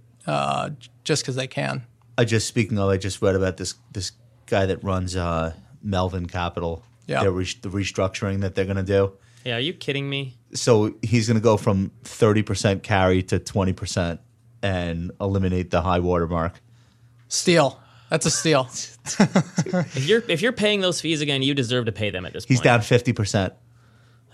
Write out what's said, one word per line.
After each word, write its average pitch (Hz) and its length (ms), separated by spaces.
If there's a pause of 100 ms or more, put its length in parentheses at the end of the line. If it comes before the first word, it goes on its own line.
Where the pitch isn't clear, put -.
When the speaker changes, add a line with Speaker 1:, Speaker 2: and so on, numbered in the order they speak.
(240)
Speaker 1:
uh, 69 440
j-, - 200 (140)
just 151 220
'cause 127 100
they 127 120
can. 135 360 (340)
Speaker 2:
I 123 80
just, 107 220
speaking 110 320
of, 98 100
I 98 80
just 92 240
read 95 140
about 95 220
this, 92 180 (160)
this 95 220 (340)
guy 101 200
that 92 160
runs, 92 340
uh, 82 360 (300)
Melvin 92 440
Capital. 85 540 (260)
Speaker 1:
Yeah. 135 140
Speaker 2:
They're 101 100
re-, 90 140 (160)
the 98 80
restructuring 98 720
that 95 140
they're 98 100
gonna 98 180
do. 98 280 (320)
Speaker 3:
Yeah, 120 140
are - 20
you 156 140
kidding 139 360
me? 139 280 (160)
Speaker 2:
So 107 500
he's 113 240
gonna 113 140
go 110 160
from 98 340 (120)
thirty 107 380
percent 101 420
carry 92 400
to - 140
twenty 92 360
percent 85 480 (420)
and 87 480 (100)
eliminate 92 480
the 85 140
high 90 160
watermark. 85 600 (680)
Speaker 1:
Steal. 160 520 (300)
That's - 160
a 165 60
steal. 143 400
<laughs> - 480 (760)
Speaker 3:
If 135 120
you're, 226 200
if 165 140
you're 240 100
paying 208 300
those 180 200
fees 156 200
again, 139 220
you 143 100
deserve 127 320
to 110 60
pay 107 180
them 92 160
at - 80
this - 120
Speaker 2:
He's 127 120
Speaker 3:
point. 117 60
Speaker 2:
down 120 180
fifty 120 320
percent 101 400 (800)